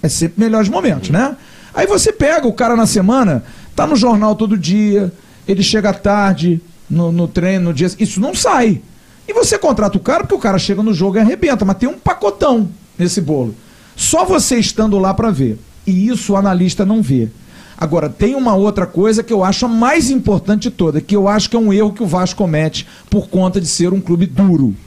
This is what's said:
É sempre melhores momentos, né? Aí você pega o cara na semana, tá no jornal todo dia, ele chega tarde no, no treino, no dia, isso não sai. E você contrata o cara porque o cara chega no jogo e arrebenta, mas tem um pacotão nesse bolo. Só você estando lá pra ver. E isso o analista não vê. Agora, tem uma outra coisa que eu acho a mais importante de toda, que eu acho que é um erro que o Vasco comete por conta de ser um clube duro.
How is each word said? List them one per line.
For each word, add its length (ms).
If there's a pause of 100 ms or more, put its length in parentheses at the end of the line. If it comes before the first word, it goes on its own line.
É 60
sempre 360
melhores 240
momentos, 420
né? 260 (380)
Aí 120
você 260
pega 340
o 60
cara 240
na 100
semana, 560 (320)
tá 120
no 100
jornal 400
todo 220
dia, 540 (340)
ele 160
chega 300
tarde 680 (300)
no, 200
no 160
treino, 400
no 80
dia, 240
isso 220
não 140
sai. 460 (460)
E 60
você 260
contrata 380
o 40
cara 200
porque 140
o 40
cara 200
chega 240
no 100
jogo 240
e 40
arrebenta, 440
mas 140
tem 100
um 100
pacotão 720 (300)
nesse 220
bolo. 340 (420)
Só 280
você 340
estando 400
lá 160
pra 160
ver. 280 (280)
E 220
isso 260
o 20
analista 480
não 160
vê. 280 (520)
Agora, 300
tem 240
uma 220
outra 280
coisa 380
que 100
eu 120
acho 200
a 40
mais 420
importante 520
de 100
toda, 280
que 140
eu 140
acho 200
que 60
é 40
um 140
erro 200
que 100
o 40
Vasco 300
comete 480 (240)
por 200
conta 320
de 80
ser 240
um 80
clube 260
duro. 480 (120)